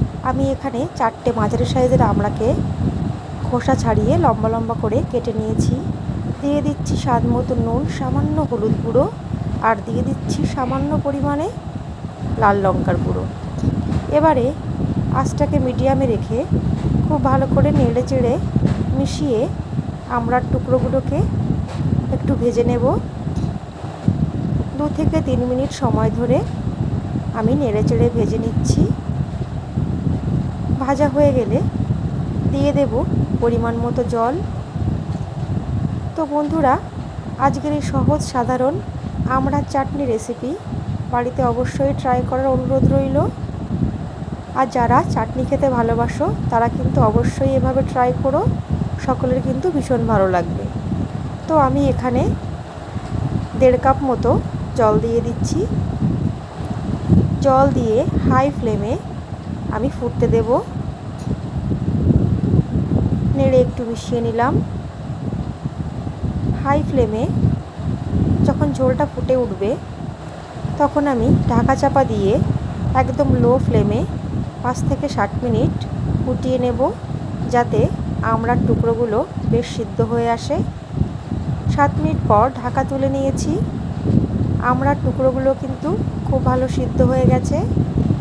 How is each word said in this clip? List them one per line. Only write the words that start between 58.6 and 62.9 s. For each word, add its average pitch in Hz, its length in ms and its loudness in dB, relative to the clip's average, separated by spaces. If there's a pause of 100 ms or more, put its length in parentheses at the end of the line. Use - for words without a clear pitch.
আমি 226 200 -2
ফুটতে 240 380 0
দেব। 226 140 2 (3000)